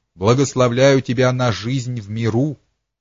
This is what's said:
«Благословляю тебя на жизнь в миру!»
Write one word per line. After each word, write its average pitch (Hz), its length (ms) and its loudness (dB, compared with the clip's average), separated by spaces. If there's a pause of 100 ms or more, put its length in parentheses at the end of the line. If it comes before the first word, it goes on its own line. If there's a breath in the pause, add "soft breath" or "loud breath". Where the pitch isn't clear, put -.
(160)
«Благословляю 127 880 2
тебя 127 320 0
на 127 180 0
жизнь 120 480 -6
в 101 100 -12
миру!» 117 480 -2 (440)